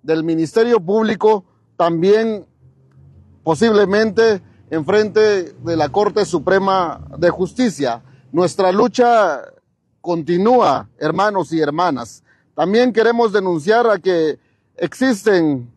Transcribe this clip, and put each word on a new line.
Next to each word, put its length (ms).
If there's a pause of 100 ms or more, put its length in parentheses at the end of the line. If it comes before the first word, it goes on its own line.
del 220
Ministerio 560
Público, 640 (320)
también 720 (960)
posiblemente 960 (280)
enfrente 840
de 220
la 140
Corte 360
Suprema 760 (160)
de 120
Justicia. 760 (280)
Nuestra 400
lucha 680 (580)
continúa, 880 (120)
hermanos 520
y 80
hermanas. 640 (320)
También 380
queremos 400
denunciar 560
a 100
que 380 (400)
existen 1000